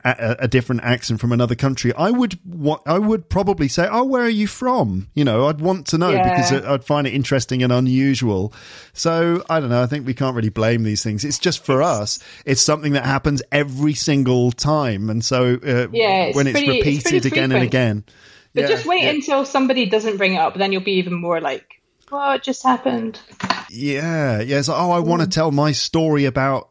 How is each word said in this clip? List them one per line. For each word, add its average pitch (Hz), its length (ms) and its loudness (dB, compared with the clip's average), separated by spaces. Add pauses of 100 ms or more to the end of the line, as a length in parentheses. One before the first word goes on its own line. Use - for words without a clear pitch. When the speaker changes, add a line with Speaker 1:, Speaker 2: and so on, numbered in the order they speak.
Speaker 1:
a, 117 320 -2 (100)
a - 20 2
different 120 340 0
accent 117 380 -2
from 117 120 -2
another 120 220 2
country, 123 400 0
I 175 160 0
would 240 340 0
wa-, 156 440 -2
I 165 100 2
would 214 320 0
probably 185 380 2
say, 170 200 0
"Oh, 220 180 0
where 254 180 0
are 233 60 2
you 208 180 0
from?" 190 640 -2
You 147 120 2
know, 120 220 2
I'd 151 140 -2
want 180 280 -2
to 165 100 2
know 180 100 2
Speaker 2:
Yeah. 185 140 2
Speaker 1:
because 175 280 2 (140)
I, 139 80 0
I'd 131 100 0
find 147 220 0
it 110 80 -4
interesting 127 480 -2
and 123 100 2
unusual. 127 800 0 (420)
So, 165 540 0
I 160 120 0
don't 135 100 -2
know. 120 140 2
I - 20 0
think 127 220 -4
we 131 80 -2
can't 131 200 -2
really 110 140 0
blame 113 320 0
these 107 220 -2
things. 107 200 -4
It's 147 140 -4
just - 260 -2
for 135 200 2
us, 113 340 -2 (300)
it's 135 160 2
something 151 300 0
that 131 120 0
happens 139 460 0
every 143 420 0
single 127 580 2
time. 120 600 -2
And 113 120 -2
so, 123 400 2
uh, 123 280 0
Speaker 2:
Yeah, 202 340 2
it's 135 100 -2
Speaker 1:
when 139 120 4
it's 131 120 0
Speaker 2:
pretty, 269 200 2
it's 147 240 0
pretty 254 160 2
Speaker 1:
repeated 123 120 0
again 135 200 0
and 127 100 4
Speaker 2:
frequent. 127 60 2
Speaker 1:
again, 117 360 0 (520)
Speaker 2:
But - 60 2
Speaker 1:
Yeah, 277 80 2
Speaker 2:
just - 180 -2
wait 359 160 2
Speaker 1:
yeah. 294 80 2
Speaker 2:
until 277 340 0
somebody 262 400 2
doesn't 214 320 0
bring 190 160 0
it 180 60 0
up, 160 160 0
then 196 160 0
you'll 190 100 -2
be 196 120 -2
even 180 200 0
more 175 280 -2
like, 135 240 -6 (440)
"What 277 320 -2
just - 220 -6
happened?" 247 560 -2 (500)
Speaker 1:
Yeah, 143 720 -2
yeah. 139 180 -2
It's 139 100 -2
like, 147 100 -2
"Oh, 175 120 0
I 175 80 2
wanna 170 260 0
Speaker 2:
Mm. 185 60 -2
Speaker 1:
tell 160 200 0
my 143 220 2
story 151 520 0
about, 135 460 -2